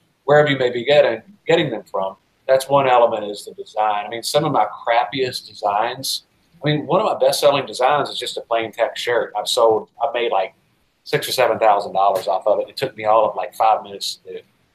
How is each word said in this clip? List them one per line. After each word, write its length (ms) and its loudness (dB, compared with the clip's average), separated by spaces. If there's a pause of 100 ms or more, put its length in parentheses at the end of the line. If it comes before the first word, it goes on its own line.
(260)
wherever 240 4
you 80 0
may 120 0
be 160 -6
getting, 360 4 (260)
getting 220 2
them 140 -8
from. 320 -6 (320)
That's 220 2
one 180 4
element, 380 2
is 200 -10
the 100 -16
design. 500 -4
I 40 -12
mean, 140 -8
some 220 0
of 60 -2
my 160 2
crappiest 800 -2
designs, 760 -4 (400)
I 60 -4
mean, 160 -2
one 160 2
of 60 -2
my 100 -2
best-selling 480 2
designs 440 0
is 100 -12
just 180 -10
a 40 -8
plain 300 -4
text 320 -4
shirt. 320 -2
I've 120 -4
sold, 420 2 (120)
I've 120 -2
made, 180 -2
like, 220 -2 (500)
six 240 -4
or 40 -8
seven 280 2
thousand 340 2
dollars 340 0
off 200 -2
of 120 2
it. 100 -6
It 80 -20
took 180 -6
me 100 -8
all 220 4
of, 80 -8
like, 200 -8
five 280 2
minutes 420 -12
to 80 -14
do. 60 -12 (360)